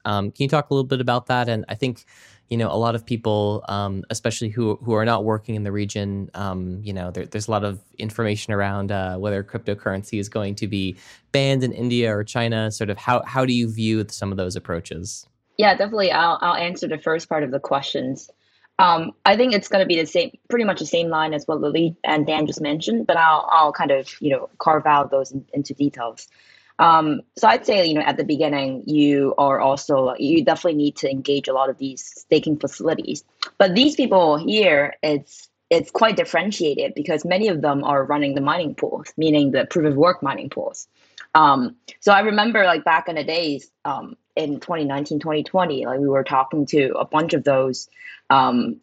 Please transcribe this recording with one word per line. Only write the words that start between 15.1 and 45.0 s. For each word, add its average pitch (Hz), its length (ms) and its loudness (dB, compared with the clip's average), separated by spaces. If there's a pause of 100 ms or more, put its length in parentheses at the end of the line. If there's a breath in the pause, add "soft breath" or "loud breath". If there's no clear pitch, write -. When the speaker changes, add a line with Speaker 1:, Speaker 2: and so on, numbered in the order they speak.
Speaker 2:
Yeah, 208 160 6
definitely. 202 380 0
I'll, 165 300 2
I'll 175 140 2
answer 175 320 -6
the 156 100 -6
first 160 320 -4
part 156 140 -2
of 127 80 -4
the 139 100 -4
questions. 135 680 -4 (480)
Um, 170 360 4 (120)
I 202 120 6
think 247 160 4
it's 202 160 -2
gonna 190 160 4
be 175 100 2
the 160 100 0
same, - 320 -2 (120)
pretty 233 160 0
much 190 140 0
the 156 60 -6
same 170 220 0
line 156 260 0
as 147 140 -6
what 156 140 -2
Lily 160 420 0
and 151 240 0
Dan 151 180 0
just 151 140 -6
mentioned, 160 480 -2
but 170 80 4
I'll, 160 340 4
I'll 156 220 6
kind 156 200 -2
of, 135 280 0
you 151 120 -2
know, 127 260 -2
carve 156 280 2
out 143 260 4
those 135 200 -2
in, 135 220 -10
into 139 200 -6
details. 131 540 -4 (500 soft breath)
Um, 160 440 6 (160)
so 220 100 2
I'd 226 180 2
say, 202 200 4
you 160 80 0
know, 151 80 2
at 143 160 -2
the 160 80 -2
beginning, 143 600 -2
you 143 520 2
are 135 240 2
also, 135 580 0
you 151 240 2
definitely 160 320 2
need 147 220 0
to 143 120 -2
engage 135 380 -2
a 135 60 0
lot 131 160 0
of 131 80 -4
these 135 260 -10
staking 151 560 0
facilities. - 640 -4 (340 loud breath)
But 185 180 6
these 285 200 4
people 190 400 4
here, 160 680 2
it's, 147 460 -4 (220)
it's 165 200 2
quite - 280 2
differentiated 165 800 -2
because 151 280 -4
many 185 240 0
of 165 140 0
them 143 240 0
are 139 180 2
running 143 320 0
the 143 60 -2
mining 156 340 -2
pools, 151 400 -6
meaning 151 360 2
the 127 140 2
proof 160 200 0
of 143 100 2
work 170 260 4
mining - 280 -6
pools. - 400 -10 (440 loud breath)
Um, 139 440 4 (240 loud breath)
so 208 100 4
I 196 100 8
remember, 214 440 2
like, 165 180 2
back 165 240 2
in 170 80 -4
the 151 80 -4
days, 156 480 -4 (140)
um, 135 320 -8 (200)
in 147 220 -2
twenty 165 240 -4
nineteen, 147 360 -4